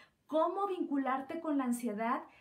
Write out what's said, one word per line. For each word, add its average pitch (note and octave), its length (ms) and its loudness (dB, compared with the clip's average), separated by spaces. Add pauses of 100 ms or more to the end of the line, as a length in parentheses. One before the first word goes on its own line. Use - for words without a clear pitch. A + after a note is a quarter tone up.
(260)
¿Cómo F4 400 2
vincularte C#4+ 760 -2
con D#4 160 0
la C4 80 2
ansiedad A#3+ 600 0 (160)